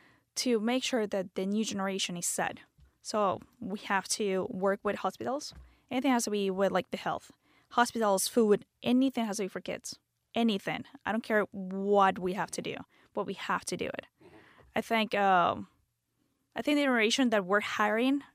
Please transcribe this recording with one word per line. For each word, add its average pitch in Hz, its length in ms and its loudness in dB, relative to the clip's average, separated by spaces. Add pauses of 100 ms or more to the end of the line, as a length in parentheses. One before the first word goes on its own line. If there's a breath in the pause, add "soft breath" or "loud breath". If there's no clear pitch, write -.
(380 soft breath)
to 240 220 2
make 240 240 0
sure 220 240 0
that 190 280 -6
the 190 100 -4
new 208 220 -2
generation 190 500 -4
is 175 100 -6
set. - 340 -4 (420)
So 208 400 0 (180)
we 202 200 -8
have 196 300 -2
to 190 380 0
work 196 340 0
with 208 140 -2
hospitals. 233 560 -6 (380 soft breath)
Anything 262 220 2
has 233 120 2
to 220 60 -4
be 202 200 0
with, 190 220 2
like, 180 180 0
the - 60 -4
health. - 360 -6 (400 soft breath)
Hospitals, 220 560 2
food, 214 360 4 (180)
anything 247 440 2
has 196 100 -6
to 214 60 -4
be 185 60 -4
for 185 120 -10
kids. - 380 -10 (360)
Anything. 214 500 0 (200)
I 196 80 -2
don't 220 100 -2
care 214 280 2
what 196 680 2
we 180 140 -4
have 185 200 -4
to - 100 -8
do, 156 120 -6 (380 soft breath)
but 202 140 -4
we 196 80 -6
have - 320 -4
to 180 100 -4
do 170 80 -6
it. - 220 -8 (680 loud breath)
I - 60 0
think, 220 340 -2
um, 190 540 4 (880)
I 233 60 -6
think 294 160 2
the 285 60 2
generation 240 440 2
that 214 160 2
we're 196 160 2
hiring 226 640 0 (120)